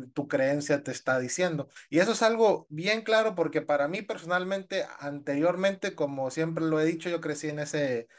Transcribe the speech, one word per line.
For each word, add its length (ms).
tu 140
creencia 540
te 80
está 280
diciendo. 500
Y 100
eso 120
es 100
algo 480
bien 320
claro 320
porque 280
para 260
mí 140
personalmente, 800
anteriormente, 960
como 360
siempre 340
lo 160
he 40
dicho, 240
yo 120
crecí 280
en 120
ese, 480